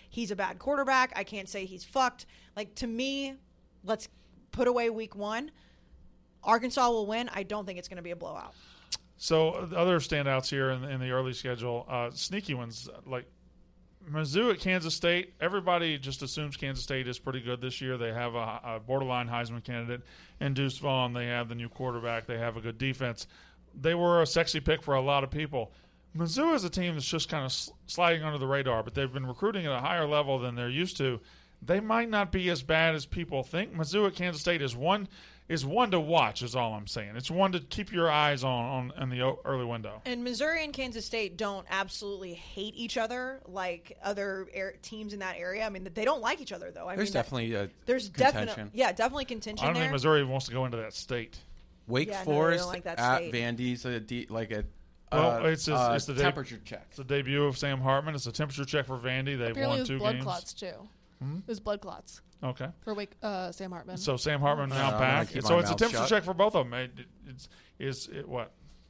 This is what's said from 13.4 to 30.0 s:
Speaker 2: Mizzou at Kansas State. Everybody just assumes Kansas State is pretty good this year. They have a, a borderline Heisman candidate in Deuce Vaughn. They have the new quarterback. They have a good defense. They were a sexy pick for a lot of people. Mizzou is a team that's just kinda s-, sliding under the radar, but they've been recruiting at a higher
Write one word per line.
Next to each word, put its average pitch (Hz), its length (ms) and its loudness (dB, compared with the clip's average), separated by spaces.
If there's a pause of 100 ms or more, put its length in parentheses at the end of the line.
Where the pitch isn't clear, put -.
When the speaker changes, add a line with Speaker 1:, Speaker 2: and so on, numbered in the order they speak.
Speaker 2:
Mizzou 156 420 4
at 175 80 2
Kansas 180 340 2
State. 175 460 2
Everybody 170 580 2
just 131 240 -8
assumes 143 340 -6
Kansas 135 260 -4
State 131 240 -2
is 123 120 -6
pretty 127 240 -6
good 120 180 -4
this 127 220 -6
year. 127 160 -4
They 117 160 -2
have 120 200 -2
a, 113 300 -4
a 113 200 -6
borderline 127 440 0
Heisman 117 340 -4
candidate 120 380 -6 (400)
in 139 140 0
Deuce 131 240 0
Vaughn. 127 340 0
They 120 140 -4
have 120 240 -2
the 117 40 -8
new 117 140 -6
quarterback. 117 580 -4
They 117 120 -4
have 117 180 -4
a 113 60 -10
good 113 160 -6
defense. 131 480 -4 (520)
They 160 160 2
were 175 280 6
a 151 40 6
sexy 165 340 2
pick 151 220 2
for 143 120 2
a 131 80 4
lot 139 200 4
of 135 80 -4
people. 147 420 -4 (440)
Mizzou 214 380 4
is 220 100 2
a 170 60 -2
team 175 240 0
that's 139 120 -4
just 160 220 -2
kinda 147 160 -2
s-, - 260 -4 (160)
sliding 170 380 4
under 151 140 -2
the 135 80 -2
radar, 131 360 2
but - 120 -8
they've 135 180 0
been 135 140 -4
recruiting 185 400 0
at 143 60 0
a 123 80 0
higher 160 260 0